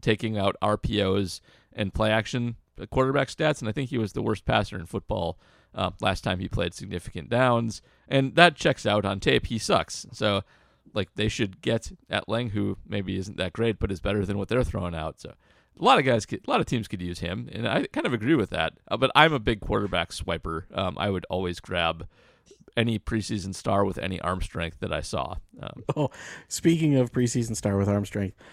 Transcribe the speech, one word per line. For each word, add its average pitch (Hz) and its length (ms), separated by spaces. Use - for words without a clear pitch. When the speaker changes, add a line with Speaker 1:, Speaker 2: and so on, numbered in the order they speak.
Speaker 1:
taking 110 360
out 98 240
R 104 160
P 104 240
Os 95 380
and 101 220
play 110 180
action 117 460
quarterback 135 380
stats, 156 320
and 110 80
I - 20
think 131 180
he 127 80
was 107 140
the 120 100
worst 110 240
passer 104 320
in 82 80
football, 95 540
uh, 92 180
last 101 240
time 92 140
he 92 100
played 87 240
significant 90 560
downs. 117 520
And 135 280
that 170 200
checks - 300
out 104 200
on 98 140
tape. - 280
He 117 100
sucks. - 540
So, 101 320
like, 101 220
they 107 140
should 98 320
get 117 300
Etling, 110 400
who 101 260
maybe 95 300
isn't 95 200
that 92 160
great, 113 260
but 101 120
is 90 100
better 101 240
than 101 120
what 98 120
they're 123 140
throwing 90 300
out. 80 280
So - 80
a 165 40
lot 247 140
of 143 80
guys 117 220
could, - 180
a - 40
lot 240 100
of 113 80
teams 113 200
could 92 140
use 87 180
him, 101 320
and 113 160
I - 200
kind 320 180
of 131 80
agree 120 220
with 104 160
that. 80 220
Uh, 110 100
but 131 180
I'm 156 180
a 135 60
big 107 220
quarterback 92 500
swiper. 85 540
Um, 95 220
I 101 100
would 92 200
always 90 300
grab 82 480
any 113 220
preseason 101 560
star 101 300
with 95 120
any 92 220
arm 92 220
strength - 400
that 87 120
I 76 80
saw. - 360
Um, - 240
Speaker 2:
Oh, 151 160
speaking 160 480
of 123 140
preseason 120 440
star 101 220
with 98 100
arm 101 180
strength, 101 300